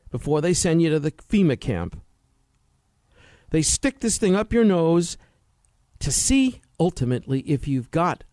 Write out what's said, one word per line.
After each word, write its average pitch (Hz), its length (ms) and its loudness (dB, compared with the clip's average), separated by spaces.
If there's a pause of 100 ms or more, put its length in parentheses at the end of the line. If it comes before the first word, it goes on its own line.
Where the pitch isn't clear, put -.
(100)
before 143 300 -2
they 170 120 0
send 170 300 2
you 160 80 2
to 156 80 2
the 147 140 -4
fema 170 480 0
camp, 87 420 -6 (1500)
they 160 120 2
stick - 380 -2
this 226 180 -2
thing 190 160 2
up 214 180 -2
your 226 120 4
nose 170 520 2 (840)
to 147 100 -4
see - 500 0 (200)
ultimately 131 640 -2
if 147 260 -4
you've 131 240 -4
got 165 400 -2